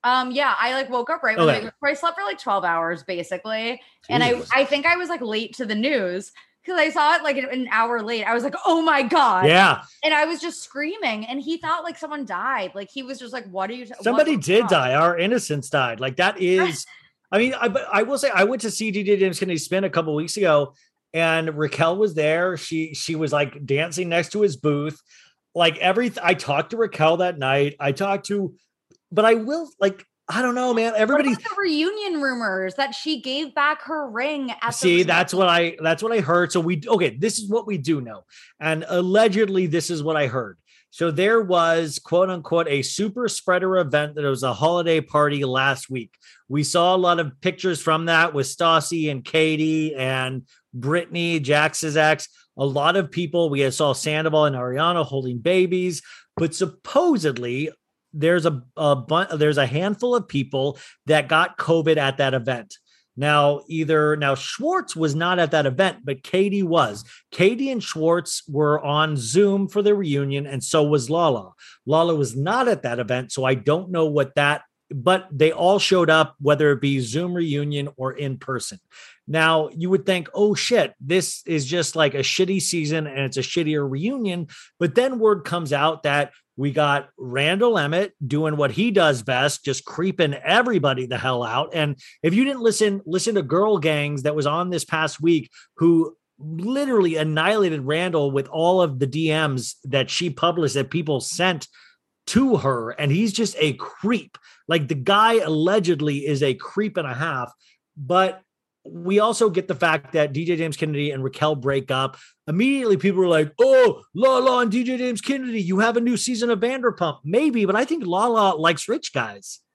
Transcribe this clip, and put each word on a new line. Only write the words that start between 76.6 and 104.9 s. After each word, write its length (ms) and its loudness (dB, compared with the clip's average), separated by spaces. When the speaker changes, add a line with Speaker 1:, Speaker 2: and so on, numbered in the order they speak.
Speaker 2:
it 80 0
be 200 0
Zoom 320 -4
reunion 640 -4
or 160 -6
in 260 -6
person. 420 -8
Now, 400 2
you 220 -6
would 140 2
think, 300 -2
"Oh 200 2
shit, 440 0
this 480 -2
is 180 0
just, 300 -2
like, 200 2
a 40 -2
shitty 420 0
season 460 -2
and 140 -6
it's 160 -4
a 60 -2
shittier 460 -2
reunion." 600 -4
But 160 0
then 240 2
word 240 2
comes 280 -4
out 300 0
that 300 0
we 160 -2
got 440 0
Randall 640 0
Emmett 340 0
doing 300 -2
what 160 0
he 180 0
does 320 2
best, 420 -2
just 200 -4
creeping 500 -2
everybody 720 0
the 100 -6
hell 280 -2
out. 280 -4
And 240 -2
if 100 2
you 100 4
didn't 160 -4
listen, 460 2
listen 300 -2
to 60 2
Girl 360 2
Gangs 460 -2
that 100 0
was 120 0
on 220 -2
this 160 -4
past 380 -4
week, 280 2
who 400 2
literally 760 0
annihilated 720 0
Randall 460 0
with 160 -2
all 340 2
of 160 0
the 80 2
D 240 -2
Ms 540 -2
that 260 0
she 180 -4
published 460 0
that 160 -2
people 300 -2
sent 480 -2
to 300 2
her. 340 -2
And 220 -2
he's 200 2
just 260 -2
a 160 2
creep. 640 -6
Like, 220 0
the 80 -2